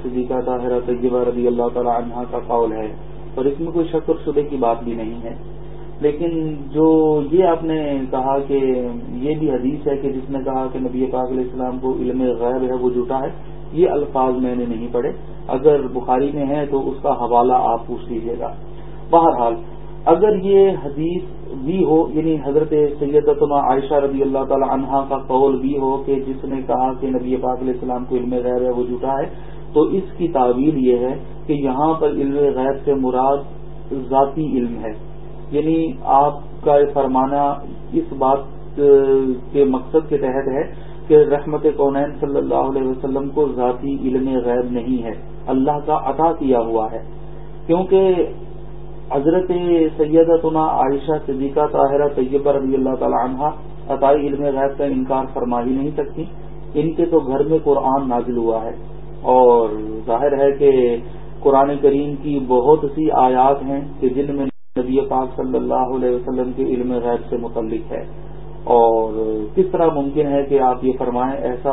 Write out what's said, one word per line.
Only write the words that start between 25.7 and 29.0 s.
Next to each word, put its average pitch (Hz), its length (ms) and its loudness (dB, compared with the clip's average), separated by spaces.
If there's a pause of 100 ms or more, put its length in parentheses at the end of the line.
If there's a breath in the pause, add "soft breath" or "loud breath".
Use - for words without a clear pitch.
ہو 135 140 0 (140)
کہ 139 100 0 (120)
جس 131 180 -8
نے 135 220 -6
کہا 127 240 0 (100)
کہ 135 80 -4
نبی 127 320 -2
پاک 127 200 -4
علیہ 127 120 -2
السلام 123 320 -6
کو 127 100 -4
علم 123 180 -2 (120)
غیب 123 180 0
ہے 127 140 0
وہ 123 80 0
جھوٹا 123 340 -2